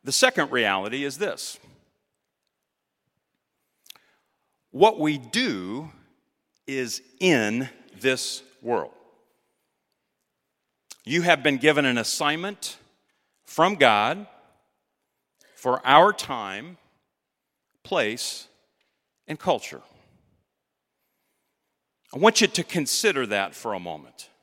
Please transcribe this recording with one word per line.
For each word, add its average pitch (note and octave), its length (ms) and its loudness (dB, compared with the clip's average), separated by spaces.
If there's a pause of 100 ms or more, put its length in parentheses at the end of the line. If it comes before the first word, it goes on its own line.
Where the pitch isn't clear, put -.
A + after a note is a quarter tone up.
the C#3 80 -6
second B3 380 2
reality A2 540 -2
is C#3 140 -8
this. - 400 -8 (3000)
What G3 300 4
we D3+ 180 0
do B2 720 -4 (760)
is C3 360 -6 (160)
in B2 500 2 (300)
this B2+ 440 -2 (200)
world. A2+ 300 -4 (2000)
You E3 180 -2
have E3 200 4
been C#3+ 140 2
given D3 300 2
an B2 120 0
assignment D#3+ 760 -4 (680)
from F#3 280 2
God C3+ 540 2 (1300)
for B2+ 280 -2
our D#3+ 280 8
time, A#2+ 680 -10 (1040)
place, B2 640 -4 (800)
and D#3 120 -10
culture. A2+ 440 -4 (2250)
I C3+ 40 -10
want G#3+ 220 4
you G#3+ 60 4
to F3+ 180 -2
consider D3 640 -2
that G2 280 -2
for G#2+ 200 -8
a F#2 60 -8
moment. D#2 500 -16 (120)